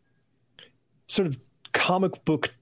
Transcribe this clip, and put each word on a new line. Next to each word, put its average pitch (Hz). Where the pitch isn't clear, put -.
sort 196
of 131
comic 185
book -